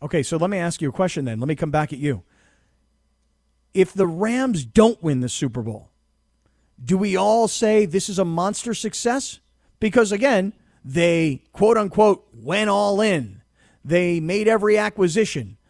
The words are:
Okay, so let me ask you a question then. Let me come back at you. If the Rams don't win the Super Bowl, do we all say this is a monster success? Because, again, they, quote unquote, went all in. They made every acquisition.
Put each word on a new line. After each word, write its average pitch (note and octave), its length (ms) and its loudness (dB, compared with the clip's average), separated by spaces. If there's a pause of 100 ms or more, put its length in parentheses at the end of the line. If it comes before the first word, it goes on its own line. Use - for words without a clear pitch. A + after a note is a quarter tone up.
Okay, D3+ 200 -2
so D#3+ 160 -4
let F3 100 0
me G3+ 80 -4
ask E3+ 240 -4
you D3+ 80 -2
a B2 40 -6
question E3+ 340 -4
then. A2+ 140 -6
Let C3 80 -4
me D#3 80 -2
come D#3+ 140 -4
back D3+ 220 -2
at C3+ 60 -12
you. C3+ 240 -4 (1500)
If F#3 200 2
the F#3+ 140 0
Rams G#3+ 580 -2
don't A3 380 4
win C#3+ 180 0
the B2 80 -2
Super A#2+ 340 -6
Bowl, A2 280 -10 (920)
do E3 160 0
we G3 180 0
all G#3+ 300 4
say G#3+ 400 2
this F3+ 220 -2
is F#3 100 -4
a F#3+ 60 2
monster F3+ 500 -2
success? - 640 -4 (400)
Because, G#3+ 320 2
again, G#3 440 0 (300)
they, E3 580 0 (100)
quote A3+ 240 2
unquote, G#3 580 2
went E3 360 -2
all G3+ 300 0
in. D3 420 -2 (420)
They F3 360 0
made G3 280 0
every G#3+ 280 4
acquisition. F#3 800 -2 (120)